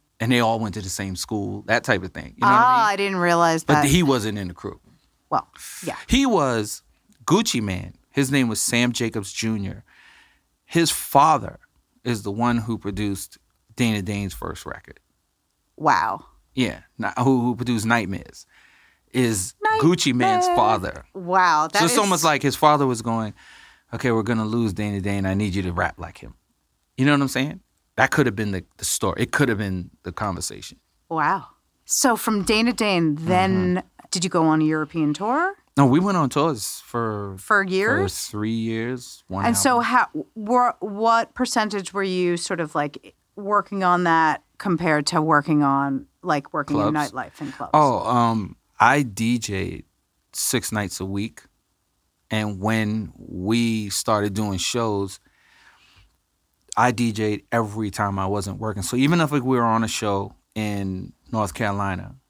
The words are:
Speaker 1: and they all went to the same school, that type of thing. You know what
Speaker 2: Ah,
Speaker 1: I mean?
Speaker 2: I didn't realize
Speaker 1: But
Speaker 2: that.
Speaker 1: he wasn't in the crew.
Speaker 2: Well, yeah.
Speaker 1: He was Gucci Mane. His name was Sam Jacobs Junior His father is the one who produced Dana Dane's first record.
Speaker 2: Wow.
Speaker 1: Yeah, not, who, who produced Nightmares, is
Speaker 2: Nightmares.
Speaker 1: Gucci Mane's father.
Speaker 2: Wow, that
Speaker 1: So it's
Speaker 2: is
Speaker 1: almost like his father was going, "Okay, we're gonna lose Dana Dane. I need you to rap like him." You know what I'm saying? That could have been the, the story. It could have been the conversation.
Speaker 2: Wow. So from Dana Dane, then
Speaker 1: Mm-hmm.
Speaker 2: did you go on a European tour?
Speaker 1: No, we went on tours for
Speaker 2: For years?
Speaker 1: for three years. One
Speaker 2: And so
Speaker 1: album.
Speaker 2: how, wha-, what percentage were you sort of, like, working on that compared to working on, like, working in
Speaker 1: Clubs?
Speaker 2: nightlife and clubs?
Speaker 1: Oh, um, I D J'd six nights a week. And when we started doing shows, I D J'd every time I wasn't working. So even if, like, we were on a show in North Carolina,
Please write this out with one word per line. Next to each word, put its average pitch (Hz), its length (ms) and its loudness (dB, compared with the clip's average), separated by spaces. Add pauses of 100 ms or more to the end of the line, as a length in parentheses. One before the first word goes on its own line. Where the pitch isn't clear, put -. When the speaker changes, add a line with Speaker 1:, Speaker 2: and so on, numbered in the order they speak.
(180)
Speaker 1:
and 113 140 0
they 120 80 6
all 113 180 2
went 110 160 -4
to 107 60 -6
the 95 80 -8
same 95 260 -6
school, 101 520 -6
that 117 180 0
type 101 180 0
of 92 100 -10
thing. - 240 -14
You - 40 -20
know 202 60 2
what 202 100 6
Speaker 2:
Ah, 233 120 6
Speaker 1:
I 247 180 4
mean? 208 60 2
Speaker 2:
I 196 40 -2
didn't 196 220 -2
realize 170 460 4
Speaker 1:
But 151 180 4
Speaker 2:
that. - 40 4
Speaker 1:
he 160 160 4
wasn't 110 360 2
in 95 100 -6
the 87 60 -12
crew. - 260 -12 (480)
Speaker 2:
Well, - 180 -2 (380)
yeah. 147 120 -8 (100)
Speaker 1:
He 269 180 2
was 135 580 0 (440)
Gucci 175 360 2
Mane. 92 320 -4 (160)
His 135 200 0
name 135 180 2
was 107 120 -2
Sam 123 320 0
Jacobs 113 380 -4
Junior 101 540 -6 (800)
His 165 260 2
father 139 680 2 (440)
is 117 200 -2
the 104 100 -6
one 120 260 0
who 110 200 -4
produced 98 580 -6 (400)
Dana 110 240 2
Dane's 101 320 -4
first - 320 -12
record. - 360 -16 (760)
Speaker 2:
Wow. 113 480 0 (300)
Speaker 1:
Yeah, 120 260 0 (160)
not, 104 220 -4
who, 123 240 4
who 120 120 0
produced 117 300 -2
Nightmares, 110 600 -2 (680)
is 110 500 0
Speaker 2:
Nightmares. - 200 0 (160)
Speaker 1:
Gucci 131 160 0
Mane's 123 340 2
father. 110 640 0
Speaker 2:
Wow, 175 560 2
that 196 100 0
Speaker 1:
So 208 60 4
it's 170 80 2
Speaker 2:
is 240 60 4
Speaker 1:
almost 185 260 2
like 151 180 2
his 139 140 0
father 147 300 6
was 120 160 0
going, 113 320 -4 (580)
"Okay, 120 200 0
we're 113 100 4
gonna 110 240 0
lose 113 260 0
Dana 101 300 -2
Dane. 98 240 -2
I 95 80 2
need 98 200 0
you 101 80 -2
to 90 120 -4
rap 87 240 -2
like 80 200 -14
him." - 160 -18 (600)
You 131 80 0
know 147 80 4
what 143 80 4
I'm 139 80 0
saying? 147 320 -4 (360)
That 120 140 2
could 143 160 2
have 104 100 -2
been 104 140 -4
the, 92 140 -6 (120)
the - 80 -10
story. - 380 -2
It 123 100 -2
could 143 160 2
have 110 100 0
been 92 320 -4 (120)
the 92 100 -10
conversation. - 640 -8 (300)
Speaker 2:
Wow. 160 380 -2 (400)
So - 300 2
from 214 260 -2
Dana 220 320 2
Dane, 175 400 2
then 180 640 2
Speaker 1:
Mm-hmm. 185 100 -6 (240)
Speaker 2:
did 175 140 -2
you 190 60 0
go 165 140 2
on 156 160 4
a 156 40 2
European 156 500 0
tour? 294 400 -2 (240)
Speaker 1:
No, 139 80 8
we 131 140 6
went 190 180 0
on 143 100 2
tours 139 560 -2
for 104 540 -6
Speaker 2:
For 202 240 2
years? 196 640 -2
Speaker 1:
for - 60 -16
three 107 180 -2
years. 113 800 -6
One 95 180 -4
Speaker 2:
And 233 100 2
so 269 140 4 (120)
Speaker 1:
album. - 20 -2
Speaker 2:
how, 233 240 2 (260)
wha-, 233 460 2
what 226 540 0
percentage 214 600 -2
were 196 80 0
you 180 360 0
sort 170 220 -4
of, 151 140 -6
like, 147 400 -4 (200)
working 202 500 -2
on 180 200 4
that 160 380 2 (160)
compared 160 500 0
to 165 140 2
working 151 400 4
on, 139 440 0 (160)
like, 151 320 -2
working 147 240 -2
in 104 140 2
Speaker 1:
Clubs? 147 200 -2
Speaker 2:
nightlife - 280 -12
and 135 140 -10
clubs? - 200 -10
Speaker 1:
Oh, 135 320 4
um, 113 500 2 (240)
I 135 220 6
D 117 360 -2
J'd 95 460 -6 (500)
six - 380 -2
nights 104 280 -4
a 98 60 -6
week. 101 360 -8 (880)
And 107 300 -2
when 107 560 -2
we 107 720 -2
started 104 440 0
doing 101 240 -2
shows, 101 600 -2 (1600)
I 120 140 4
D 117 220 0
J'd 107 400 -4
every 110 380 -2
time 98 280 -2
I 95 80 -4
wasn't 98 320 -4
working. 104 240 -8
So 123 140 -4
even 147 240 2
if, 147 120 0
like, 143 120 0
we 131 120 0
were 120 80 2
on 113 200 2
a 110 40 -4
show 101 460 -4 (200)
in 98 580 -6 (200)
North 107 220 -2
Carolina, 101 640 -4 (140)